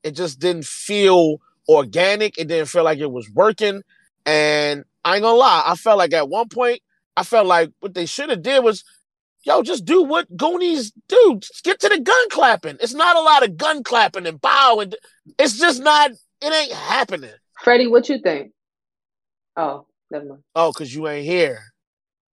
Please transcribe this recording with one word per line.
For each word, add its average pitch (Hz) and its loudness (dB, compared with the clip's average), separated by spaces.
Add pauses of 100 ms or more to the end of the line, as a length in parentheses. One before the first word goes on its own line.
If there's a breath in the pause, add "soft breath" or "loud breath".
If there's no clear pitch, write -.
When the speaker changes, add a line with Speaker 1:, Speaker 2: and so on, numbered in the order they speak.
Speaker 1:
it 156 -10
just 147 -10
didn't 170 -4
feel 185 2 (300)
organic. 175 0
It 165 -8
didn't 156 -4
feel 170 0
like 156 0
it 147 -6
was 117 -12
working. 202 0 (440)
And 151 0 (180)
I 175 0
ain't 208 -2
gonna 233 4
lie, 208 4
I 156 0
felt 214 2
like 175 0
at 147 0
one 214 -4
point, 240 -4 (360)
I 185 -4
felt 208 2
like 170 2 (100)
what 196 -12
they 175 -8
should 285 -8
have 196 -4
did 262 0
was, 220 -2 (600 soft breath)
yo, 311 0
just 247 -6
do 339 2
what 285 -4
Goonies 320 -4 (160)
do. 381 4
Just - -20
get 370 -4
to 403 0
the 392 0
gun 453 0
clapping. 170 0
It's 233 -6
not 339 2
a 330 2
lot 302 4
of 180 -4
gun 302 -4
clapping 196 -2
and 160 -10
bow. 262 4
And 202 -8 (420 soft breath)
it's 262 0
just 294 2
not, 294 4
it - -10
ain't 311 -2
happening. 180 -6 (320)
Speaker 2:
Freddie, 240 4
what 240 2
you 269 -2
think? 160 -6 (1040)
Oh, 147 -6 (260)
never 147 -12
mind. 139 -20 (120)
Speaker 1:
Oh, 165 0
'cause 135 -14
you 156 -8
ain't 147 -8
here. 151 -2 (760)